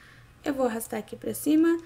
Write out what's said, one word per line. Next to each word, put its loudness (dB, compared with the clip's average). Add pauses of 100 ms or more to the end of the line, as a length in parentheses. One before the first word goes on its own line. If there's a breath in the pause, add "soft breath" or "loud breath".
(440 soft breath)
Eu -4
vou 0
arrastar -6
aqui -14
pra -10
cima, 4